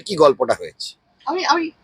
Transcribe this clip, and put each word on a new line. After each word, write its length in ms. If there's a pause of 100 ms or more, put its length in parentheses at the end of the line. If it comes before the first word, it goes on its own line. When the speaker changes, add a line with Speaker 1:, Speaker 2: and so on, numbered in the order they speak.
Speaker 1:
কি 100
গল্পটা 440
হয়েছে। 300 (360)
Speaker 2:
আমি, 200
আমি 180 (200)